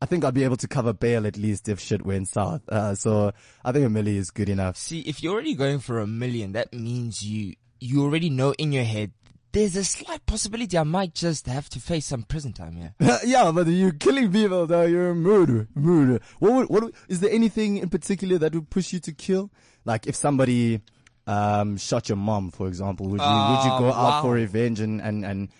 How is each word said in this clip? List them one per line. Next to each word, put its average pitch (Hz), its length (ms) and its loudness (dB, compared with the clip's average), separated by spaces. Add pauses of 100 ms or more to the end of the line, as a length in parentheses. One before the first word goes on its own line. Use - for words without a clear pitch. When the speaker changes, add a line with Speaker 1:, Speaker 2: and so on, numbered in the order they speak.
Speaker 1:
I - 60 -4
think 175 180 0
I'd 131 80 0
be 135 100 2
able 127 140 2
to - 100 -6
cover 117 260 0
bail 113 340 0
at 101 100 -6
least 104 320 -2
if 101 100 -2
shit - 240 -4
went 98 240 -2
south. 117 400 -4
Uh, 104 280 -2
so 104 380 0 (300)
I 127 80 -4
think 143 140 2
a 113 40 2
milli 104 280 0
is 95 140 -6
good 101 180 -2
enough. 95 280 -2
Speaker 2:
See, 165 240 -10
if - 200 -8
you're 165 120 -2
already 277 200 -2
going 139 240 0
for 117 220 -4
a 104 80 -4
million, 113 460 -4
that 113 200 -4
means 120 500 -6
you, 104 300 -6 (260)
you 135 240 0
already 160 280 0
know 135 240 2
in 151 180 -2
your 131 100 0
head, 107 280 -4 (420)
there's 202 220 2
a 196 80 -2
slight - 420 -8
possibility 214 520 -4
I 160 60 2
might 170 320 -2
just 165 320 -4
have 131 220 -6
to 131 100 -10
face 165 280 -4
some 120 160 -6
prison 143 300 -6
time 85 220 -14
here. 85 240 -12
Speaker 1:
<laughs> 233 260 4
Yeah, 240 260 6
but 165 160 2
you're 180 240 4
killing 240 400 2
people, 185 360 2
though. 170 180 4
You're 175 260 2
a 175 40 -2
murderer. 160 600 4
Murderer. 143 440 6 (200)
What 202 140 6
would, 262 160 2
what 208 140 2
would, 226 120 -8 (120)
is 180 140 -4
there 202 100 2
anything 214 460 2
in 175 120 -4
particular 185 500 0
that 156 160 0
would 160 160 -6
push 185 220 -2
you 180 80 -4
to 165 120 -12
kill? 190 380 -2 (340)
Like, 113 220 -2
if 143 80 -4
somebody, 123 640 2 (460)
um, 104 500 0
shot 117 320 -4
your 104 80 0
mom, 101 340 -2
for 95 160 -6
example, 95 400 -6
would 101 140 -2
you, 143 60 0
would 139 380 4
you 131 60 4
Speaker 2:
Uh, 131 80 0
Speaker 1:
go 123 80 4
out 127 60 2
Speaker 2:
wow. 143 300 2
Speaker 1:
for 123 100 2
revenge 113 460 0
and, 107 220 -4
and, 107 240 -4
and, 98 240 -6 (100)